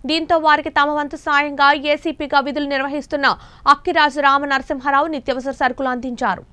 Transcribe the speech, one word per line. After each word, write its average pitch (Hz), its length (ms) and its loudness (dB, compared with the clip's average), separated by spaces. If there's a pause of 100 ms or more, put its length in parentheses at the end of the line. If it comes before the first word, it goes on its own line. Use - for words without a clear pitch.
(100)
దీంతో 330 360 0
వారికి 302 320 2
తమ 294 200 0
వంతు 294 280 -6
సాయంగా 285 420 2 (240)
ఏసీపీగా 294 560 -2
విధులు 285 260 -4
నిర్వహిస్తున్న 277 600 -2 (380)
అక్కిరాజు 285 540 0
రామ 277 160 2 (100)
నరసింహారావు 277 640 0
నిత్యావసర 254 460 -4
సరుకులు 262 320 0
అందించారు. 240 580 -4